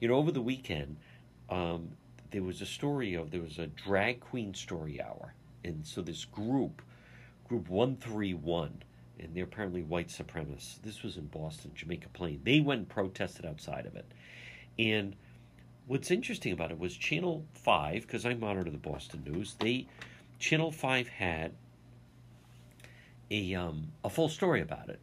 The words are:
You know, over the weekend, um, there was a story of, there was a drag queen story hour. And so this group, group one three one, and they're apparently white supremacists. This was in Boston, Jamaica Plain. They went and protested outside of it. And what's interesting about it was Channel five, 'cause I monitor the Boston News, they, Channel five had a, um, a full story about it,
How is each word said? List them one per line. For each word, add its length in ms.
You 80
know, 80
over 160
the 100
weekend, 560
um, 400
there 120
was 180
a 60
story 480
of, 160
there 100
was 180
a 100
drag 520
queen 320
story 480
hour. 320
And 220
so 160
this 240
group, 560
group 220
one 260
three 380
one, 480
and 120
they're 120
apparently 400
white 240
supremacists. 720
This 220
was 120
in 100
Boston, 460
Jamaica 400
Plain. 300
They 160
went 220
and 80
protested 580
outside 400
of 80
it. 120
And 380
what's 240
interesting 420
about 200
it 80
was 160
Channel 560
five, 560
'cause 180
I 80
monitor 380
the 60
Boston 460
News, 360
they, 260
Channel 320
five 340
had 460
a, 240
um, 380
a 80
full 180
story 320
about 280
it, 140